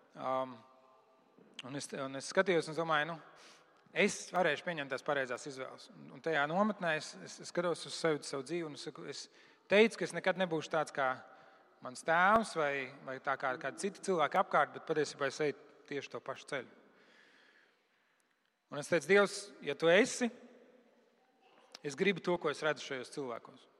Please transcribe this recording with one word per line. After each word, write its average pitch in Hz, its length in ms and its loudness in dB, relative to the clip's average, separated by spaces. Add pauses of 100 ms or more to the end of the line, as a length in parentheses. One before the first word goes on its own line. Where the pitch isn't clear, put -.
(240)
Ām, 131 320 -2 (1120)
un 139 140 -8
es, - 180 -12
un 135 220 -6
es - 100 -10
skatījos 175 400 2
un 147 60 -6
domāju, 160 340 0
nu, 165 60 -10 (800)
es 190 360 0
varēšu 170 320 2
pieņemt 143 280 -4
tās 123 120 -6
pareizās 131 440 -2
izvēles. 131 460 -12
Un, 143 220 -18
un 131 60 -18
tajā 156 260 2
nometnē 185 500 2
es, - 140 -10 (120)
es, - 180 -16
es - 80 -12
skatos 170 380 -2
uz - 80 -8
sevi, 156 300 2
savu 139 180 -6
dzīvi, 165 220 -4
un 143 100 -10
es - 100 -14
saku, 156 220 -12
es - 160 -12 (440)
teicu, 214 300 8
ka 180 80 0
es - 80 -10
nekad 175 260 0
nebūšu 165 320 0
tāds 151 220 0
kā 131 160 2 (760)
mans 127 200 -12
tēvs 190 520 6
vai, 147 160 2 (320)
vai 131 180 -8
tā 135 160 0
kā 131 220 0
kādi 135 240 -6
citi - 240 -6
cilvēki 175 320 4
apkārt, 151 340 2
bet 147 120 -12
patiesībā 143 420 0
es - 160 -6
eju 139 120 -2 (320)
tieši 139 240 -8
to 123 100 -10
pašu - 300 -10
ceļu. 120 220 -8 (2000)
Un 139 80 -6
es 143 80 -8
teicu: 156 200 2
"Dievs, 196 280 6 (260)
ja 139 140 -4
tu 160 120 2
esi, 226 420 6 (1500)
es 139 120 -6
gribu 185 240 2
to, 180 180 0
ko 165 120 -2
es 135 140 -4
redzu 147 200 0
šajos 127 320 -8
cilvēkos. 127 520 -10 (120)